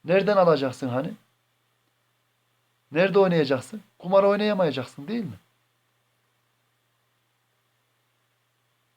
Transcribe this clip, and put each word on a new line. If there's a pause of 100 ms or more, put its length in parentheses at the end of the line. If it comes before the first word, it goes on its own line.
Nereden
alacaksın
hani? (1800)
Nerede
oynayacaksın? (180)
Kumar
oynayamayacaksın,
değil
mi? (3500)